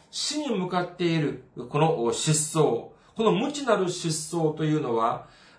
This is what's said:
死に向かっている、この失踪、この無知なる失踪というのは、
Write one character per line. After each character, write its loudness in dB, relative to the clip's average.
死 -4
に -4
向 -2
か -2
っ -8
て -2
い 2
る、 -2
こ 0
の 2
失 0
踪、 2
こ 0
の 6
無 2
知 -6
な 4
る 0
失 -4
踪 2
と -2
い 2
う 0
の -2
は、 0